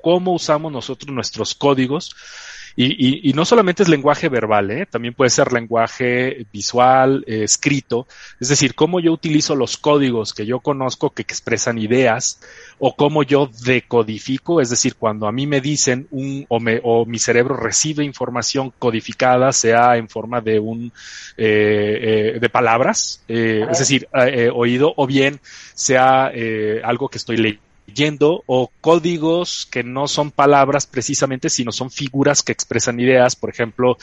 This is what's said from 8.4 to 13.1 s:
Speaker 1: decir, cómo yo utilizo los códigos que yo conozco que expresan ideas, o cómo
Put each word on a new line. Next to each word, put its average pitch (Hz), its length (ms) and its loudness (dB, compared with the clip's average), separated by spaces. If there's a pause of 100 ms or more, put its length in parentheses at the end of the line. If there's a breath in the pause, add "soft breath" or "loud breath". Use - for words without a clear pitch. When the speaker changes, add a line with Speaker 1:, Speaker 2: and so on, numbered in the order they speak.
Speaker 1:
decir, 139 260 0
cómo 175 240 2
yo 165 140 2
utilizo 156 420 -2
los 123 220 -2
códigos 135 540 0
que 107 140 -10
yo 123 140 -4
conozco 135 500 -4
que - 140 -8
expresan 117 560 -4
ideas, 117 600 0 (380 loud breath)
o 131 180 0
cómo 147 280 2